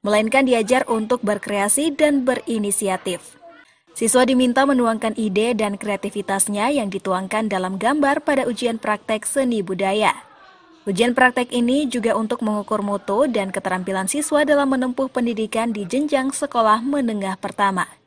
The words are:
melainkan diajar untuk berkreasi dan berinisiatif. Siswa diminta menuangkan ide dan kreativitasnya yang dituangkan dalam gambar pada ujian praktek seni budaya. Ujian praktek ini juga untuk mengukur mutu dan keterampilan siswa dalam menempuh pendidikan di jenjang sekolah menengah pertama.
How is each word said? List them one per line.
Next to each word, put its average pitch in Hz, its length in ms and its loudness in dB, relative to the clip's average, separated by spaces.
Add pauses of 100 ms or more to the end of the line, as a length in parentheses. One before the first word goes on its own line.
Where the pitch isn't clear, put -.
melainkan 220 400 4
diajar 247 400 2
untuk 220 400 0
berkreasi 208 640 0
dan 285 320 2
berinisiatif. 202 1200 -4 (560)
Siswa 226 240 4
diminta 254 480 4
menuangkan 226 480 0
ide 220 400 0
dan 202 240 -2
kreativitasnya 202 960 -2
yang 202 160 -2
dituangkan 190 560 -2
dalam 190 320 -2
gambar 285 400 2
pada 262 240 0
ujian 233 320 -2
praktek 214 480 -2
seni 240 400 0
budaya. 190 480 0 (720)
Ujian 233 320 0
praktek 247 320 4
ini 247 400 0
juga 226 240 0
untuk 220 320 -2
mengukur 208 400 -2
mutu 202 480 0
dan 196 160 -2
keterampilan 190 560 -4
siswa 294 400 0
dalam 285 240 2
menempuh 254 400 -2
pendidikan 226 640 -2
di 202 160 -6
jenjang 269 400 0
sekolah 285 560 2
menengah 226 560 -2
pertama. 196 480 -2 (180)